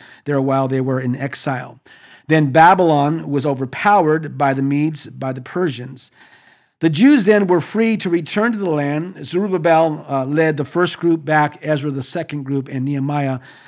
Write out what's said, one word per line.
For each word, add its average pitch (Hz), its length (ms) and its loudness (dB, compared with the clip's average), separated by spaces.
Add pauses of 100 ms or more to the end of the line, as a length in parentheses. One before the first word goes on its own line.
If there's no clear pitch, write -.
(240)
there 143 160 0
while 135 260 0
they 131 140 -2
were 131 180 -2
in 127 160 -2
exile. 127 640 -6 (480)
Then 151 260 4
Babylon 160 800 4
was 143 140 -2
overpowered 151 920 0
by 139 160 0
the 135 80 -2
Medes, 147 440 -2
by 131 260 -8
the 131 100 -10
Persians. 131 680 -6 (720)
The 160 80 2
Jews 214 380 6
then 202 200 4
were 175 140 2
free 220 380 0
to 185 100 -6
return 180 440 -2
to 214 60 -6
the 196 120 -4
land. 151 560 -4
Zerubbabel, 165 840 0
uh, 135 160 -2
led 151 320 0
the 143 80 -4
first 175 340 -2
group 165 260 0
back, 151 380 0
Ezra 151 280 -2
the 135 120 -6
second 147 420 -8
group, 135 240 -4
and 135 180 -4
Nehemiah 139 540 -2 (280)